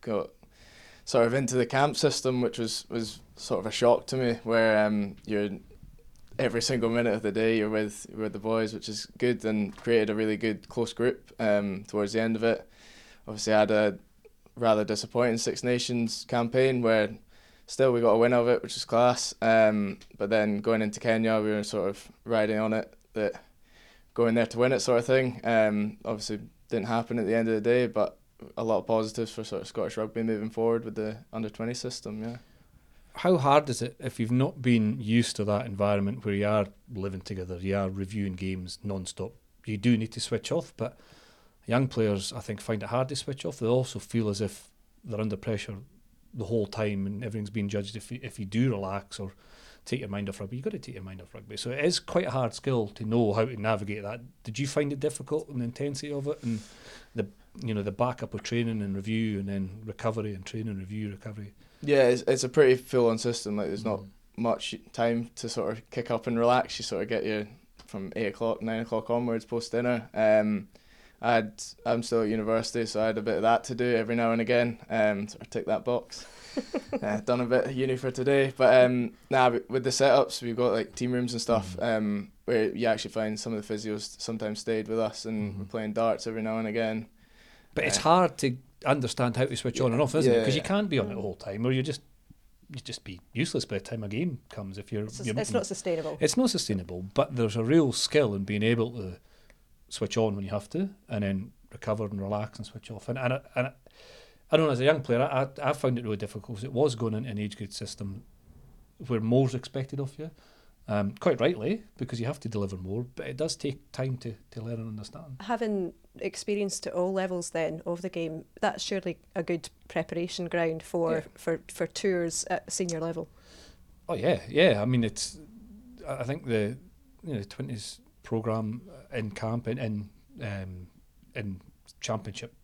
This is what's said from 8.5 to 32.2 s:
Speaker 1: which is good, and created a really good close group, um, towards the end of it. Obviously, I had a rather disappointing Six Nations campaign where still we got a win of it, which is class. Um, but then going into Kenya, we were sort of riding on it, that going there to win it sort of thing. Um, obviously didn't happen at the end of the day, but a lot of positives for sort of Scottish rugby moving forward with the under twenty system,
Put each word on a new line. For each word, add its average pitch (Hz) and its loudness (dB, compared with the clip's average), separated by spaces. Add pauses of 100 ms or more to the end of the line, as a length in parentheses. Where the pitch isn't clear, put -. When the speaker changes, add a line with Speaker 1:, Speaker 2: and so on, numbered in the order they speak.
Speaker 1:
which 98 -10
is 104 -8 (120)
good, 120 2
and 107 0
created 110 4
a 107 0
really 107 0
good 110 -2
close 117 -4
group, - -2
um, 101 0
towards 104 -2
the 113 2
end 113 2
of 107 -2
it. 117 2 (600)
Obviously, 107 -2
I 107 8
had 107 6
a 107 4 (580)
rather 110 4
disappointing 113 0
Six - -2
Nations 123 0
campaign 127 2
where 110 4 (560)
still 131 4
we 120 4
got 117 6
a 110 6
win 117 6
of 120 6
it, 123 4
which - -8
is - -6
class. 123 2
Um, 107 4 (200)
but 101 -2
then 107 4
going 110 2
into 104 -4
Kenya, 113 2
we 107 0
were 107 0
sort 98 -2
of - -8 (160)
riding 110 2
on 110 0
it, - -2 (220)
that 107 -2 (720)
going 117 4
there 117 4
to 117 -6
win 127 4
it 120 2
sort 123 4
of 120 0
thing. 131 2
Um, 107 2
obviously 107 -4 (280)
didn't 107 -2
happen 117 -2
at 107 0
the 104 2
end 113 2
of 113 4
the 110 0
day, 120 4
but - -2 (380)
a - -4
lot 110 2
of - -4
positives 110 0
for 113 -10
sort 98 -6
of - -12
Scottish - -4
rugby 110 -4
moving 110 0
forward 117 0
with 110 -8
the 107 -4 (160)
under 110 -6
twenty 113 -6
system, 107 -8